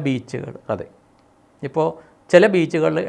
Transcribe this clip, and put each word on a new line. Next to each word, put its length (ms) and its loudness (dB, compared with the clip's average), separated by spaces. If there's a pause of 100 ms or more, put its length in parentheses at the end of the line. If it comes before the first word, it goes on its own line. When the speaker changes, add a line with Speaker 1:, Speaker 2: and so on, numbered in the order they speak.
Speaker 1:
ബീച്ചുകൾ. 500 -6 (200)
Speaker 2:
അതെ. 120 -8 (840)
Speaker 1:
ഇപ്പോ 160 -2 (480)
ചില 220 8
ബീച്ചുകളിൽ 540 0